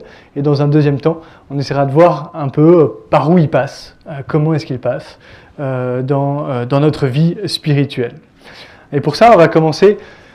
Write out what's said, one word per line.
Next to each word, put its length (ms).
Et 80
dans 180
un 60
deuxième 320
temps, 220
on 80
essaiera 300
de 40
voir 440
un 140
peu, 300
euh, 80
par 220
où 80
il 100
passe, 480
euh, 200
comment 260
est-ce 140
qu'il 100
passe, 400
euh, 440
dans, 440
euh, 180
dans 140
notre 280
vie 380
spirituelle. 680
Et 60
pour 160
ça, 180
on 40
va 100
commencer, 500